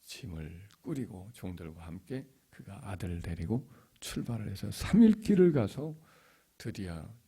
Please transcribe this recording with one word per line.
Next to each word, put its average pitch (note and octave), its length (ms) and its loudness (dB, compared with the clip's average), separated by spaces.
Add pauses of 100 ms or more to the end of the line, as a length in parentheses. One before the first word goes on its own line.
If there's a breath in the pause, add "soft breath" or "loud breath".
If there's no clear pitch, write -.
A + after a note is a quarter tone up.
짐을 E2+ 640 -12 (140)
꾸리고 G#2+ 500 -8
종들과 E2+ 540 -12
함께 A2 400 -10 (240)
그가 - 400 -14
아들을 F2 320 -6
데리고 F2 480 -4 (300 soft breath)
출발을 - 500 -6
해서 G2+ 200 -6
삼 - 320 6
일 A3 180 8
길을 F3+ 320 6
가서 C#3+ 440 0 (640 soft breath)
드디어 F#2 500 -8 (200)